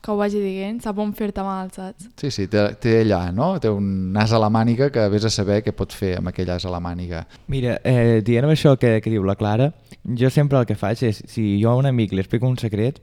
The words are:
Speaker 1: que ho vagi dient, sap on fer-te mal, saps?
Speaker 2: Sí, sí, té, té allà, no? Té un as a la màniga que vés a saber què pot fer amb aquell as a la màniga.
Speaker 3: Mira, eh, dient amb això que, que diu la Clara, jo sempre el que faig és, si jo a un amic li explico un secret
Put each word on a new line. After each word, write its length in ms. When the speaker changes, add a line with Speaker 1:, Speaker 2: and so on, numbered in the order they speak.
Speaker 1:
que 100
ho 60
vagi 220
dient, 420
sap 160
on 160
fer-te 300
mal, 280
saps? 460
Speaker 2:
Sí, 140
sí, 160
té, 340
té 220
allà, 280
no? 280
Té 100
un 480
as 140
a 80
la 100
màniga 420
que 180
vés 160
a 40
saber 340
què 100
pot 200
fer 240
amb 120
aquell 200
as 160
a 60
la 80
màniga. 480
Speaker 3:
Mira, 360
eh, 420
dient 200
amb 80
això 260
que, 200
que 120
diu 120
la 120
Clara, 400
jo 280
sempre 260
el 80
que 100
faig 280
és, 240
si 340
jo 80
a 60
un 100
amic 280
li 60
explico 280
un 100
secret 460